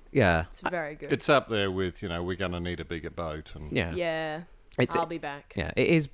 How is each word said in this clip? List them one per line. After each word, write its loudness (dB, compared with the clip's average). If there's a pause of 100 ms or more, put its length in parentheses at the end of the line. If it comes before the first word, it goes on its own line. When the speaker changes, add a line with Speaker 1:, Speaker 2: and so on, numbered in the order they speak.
(120)
Speaker 1:
Yeah. 6
Speaker 2:
It's -12
very -2
good. -4
Speaker 3:
It's 0
up 6
there 0
with, -2
you -4
know, -2
"We're -2
gonna -2
need -4
a -8
bigger -6
boat," -8
and -10
Speaker 1:
Yeah. 0
Speaker 2:
Yeah. -4 (380)
Speaker 1:
It's 2
Speaker 2:
"I'll 2
Speaker 1:
a -2
Speaker 2:
be -8
back." -10
Speaker 1:
Yeah, -2
it 4
is 4